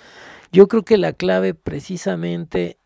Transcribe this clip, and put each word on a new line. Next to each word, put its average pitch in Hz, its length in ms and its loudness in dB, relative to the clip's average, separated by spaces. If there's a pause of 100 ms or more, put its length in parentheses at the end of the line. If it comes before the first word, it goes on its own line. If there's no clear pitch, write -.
(520)
Yo 196 160 8
creo 226 160 0
que 214 140 2
la 165 160 -2
clave 185 400 -2
precisamente 170 1300 -8